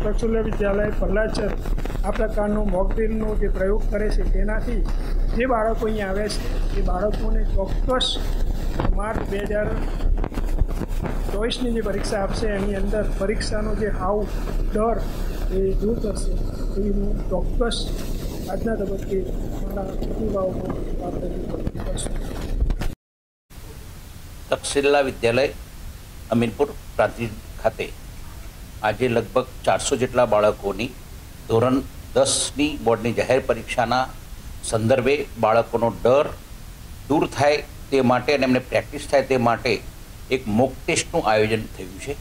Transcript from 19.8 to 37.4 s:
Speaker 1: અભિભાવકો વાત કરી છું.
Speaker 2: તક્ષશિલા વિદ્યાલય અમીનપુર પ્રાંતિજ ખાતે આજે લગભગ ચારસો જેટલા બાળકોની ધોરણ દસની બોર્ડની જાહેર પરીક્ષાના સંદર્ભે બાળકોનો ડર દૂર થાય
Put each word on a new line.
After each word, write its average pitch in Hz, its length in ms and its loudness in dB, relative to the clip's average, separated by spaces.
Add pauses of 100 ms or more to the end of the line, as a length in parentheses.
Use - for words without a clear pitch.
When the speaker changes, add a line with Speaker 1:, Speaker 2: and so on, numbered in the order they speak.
Speaker 1:
અભિભાવકો 190 840 -2 (320)
વાત 175 160 -6
કરી - 160 -4
છું. - 840 -4 (2250)
Speaker 2:
તક્ષશિલા 143 500 2
વિદ્યાલય 123 480 2 (840)
અમીનપુર 117 380 2 (280)
પ્રાંતિજ 113 320 0 (340)
ખાતે - 260 0 (960)
આજે 107 260 2
લગભગ 117 380 2 (180)
ચારસો 117 320 2
જેટલા 123 300 2
બાળકોની 104 640 2 (580)
ધોરણ 123 320 4 (340)
દસની 135 720 2
બોર્ડની 113 280 2
જાહેર 110 280 2
પરીક્ષાના 123 680 0 (560)
સંદર્ભે 123 600 2 (140)
બાળકોનો 113 480 4 (160)
ડર 139 240 6 (800)
દૂર 156 180 2
થાય 147 360 2 (280)